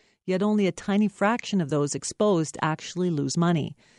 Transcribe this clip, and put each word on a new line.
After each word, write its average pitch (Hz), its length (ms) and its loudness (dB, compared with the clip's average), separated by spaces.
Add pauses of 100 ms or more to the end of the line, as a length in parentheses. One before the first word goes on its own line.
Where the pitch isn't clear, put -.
(260)
yet 185 160 0
only 208 240 2
a 170 60 2
tiny 202 360 0
fraction 202 520 0
of 143 100 -2
those 147 240 0
exposed 170 680 0
actually 170 480 -2
lose 143 260 -2
money. 170 400 0 (220)